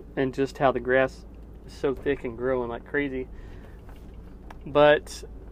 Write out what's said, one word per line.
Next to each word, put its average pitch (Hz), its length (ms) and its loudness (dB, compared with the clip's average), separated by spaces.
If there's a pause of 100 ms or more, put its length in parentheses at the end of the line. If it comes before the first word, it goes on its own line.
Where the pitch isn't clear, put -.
(140)
and 131 200 2
just 135 240 0
how 135 140 6
the 123 80 -4
grass 131 440 4 (480)
so 143 220 0
thick 139 300 -2
and 117 120 -6
growing 123 320 0
like 117 180 -8
crazy. 131 420 -2 (1400)
But, 147 580 6 (280)